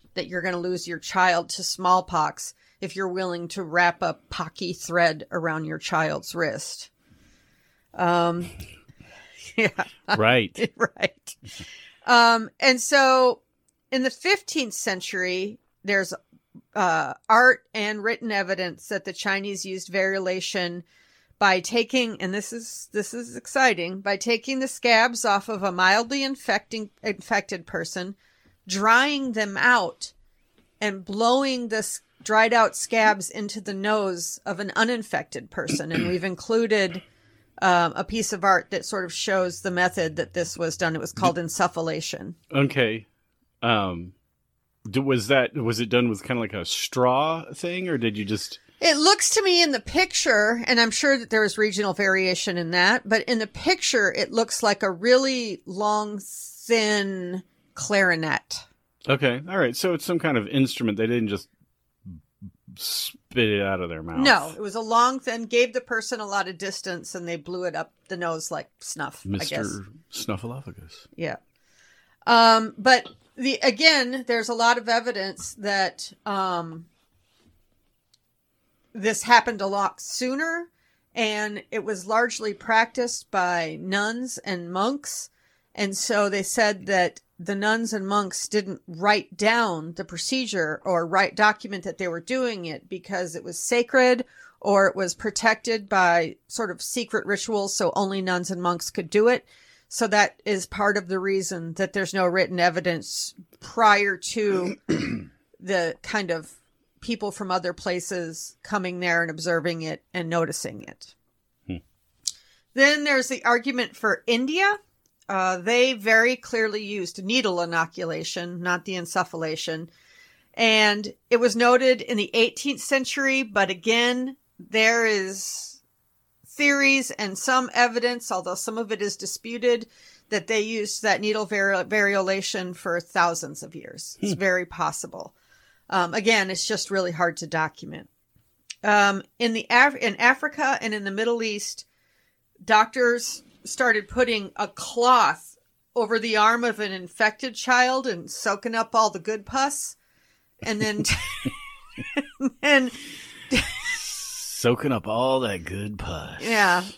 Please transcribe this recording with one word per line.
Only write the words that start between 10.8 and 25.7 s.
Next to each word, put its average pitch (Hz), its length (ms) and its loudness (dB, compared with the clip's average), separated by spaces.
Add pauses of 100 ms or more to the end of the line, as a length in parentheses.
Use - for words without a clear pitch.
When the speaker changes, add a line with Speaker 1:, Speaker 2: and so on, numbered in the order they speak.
Speaker 1:
Um, 233 520 6
and 254 220 4
so 262 640 4 (500)
in 254 100 0
the 262 80 0
fifteenth 330 640 -2
century, 185 840 -4 (260)
there's, 196 300 0 (600)
uh, 160 400 0 (140)
art 247 360 6 (100)
and 214 280 -4
written 226 300 -4
evidence 185 560 -4
that 196 160 -6
the 190 80 -8
Chinese 196 540 -4
used 185 260 -10
variolation 185 880 -2 (560)
by 190 220 6
taking, 233 600 0
and 185 140 -4
this 208 180 -6
is, - 400 -14
this 208 220 -6
is 240 220 -12
exciting, 196 640 0
by 202 160 -2
taking 233 440 -2
the 262 80 -4
scabs 240 560 2
off 202 240 0
of 202 140 -6
a 196 100 -2